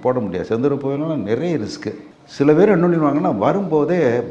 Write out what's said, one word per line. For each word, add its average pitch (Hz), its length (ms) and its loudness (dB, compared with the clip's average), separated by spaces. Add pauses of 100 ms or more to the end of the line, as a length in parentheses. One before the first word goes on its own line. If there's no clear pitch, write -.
போட 127 180 0
முடியாது. 92 360 -4
செந்தூர 139 160 0
போயிலாம் 143 440 -4
நிறைய 131 420 -2
ரிஸ்க்கு. 104 360 -8 (300)
சில 143 280 2
பேர் 175 160 6
என்ன 175 180 4
பண்ணிடுவாங்கன்னா 156 520 0
வரும்போதே 151 800 0 (120)